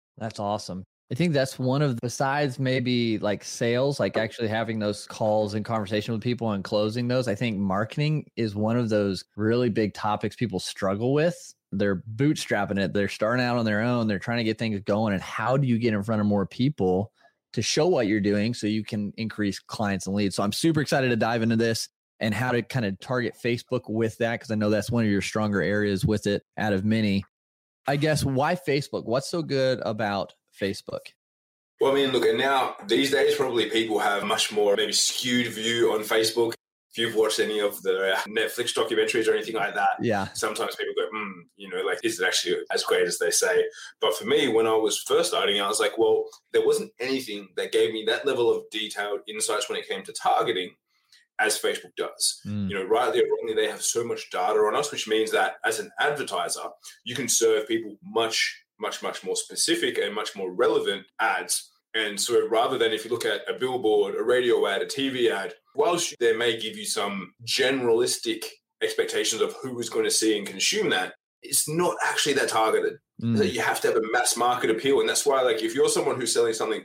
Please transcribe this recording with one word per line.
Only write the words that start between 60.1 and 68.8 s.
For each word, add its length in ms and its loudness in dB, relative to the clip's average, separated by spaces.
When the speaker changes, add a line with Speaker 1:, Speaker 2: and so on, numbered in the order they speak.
Speaker 2:
much 220 -6
more 160 -6
relevant 540 0
ads. 500 -2
And 260 -2
so 280 2
rather 300 2
than, 140 2
if 140 -4
you 60 -8
look 120 -2
at 240 -2
a 60 -6
billboard, 640 2
a 80 -2
radio 440 4
ad, 140 0
a 60 -2
T 220 -2
V 200 2
ad, 240 -2
whilst 440 2
they 160 4
may 220 0
give 180 -8
you 100 -10
some 480 -4
generalistic 960 2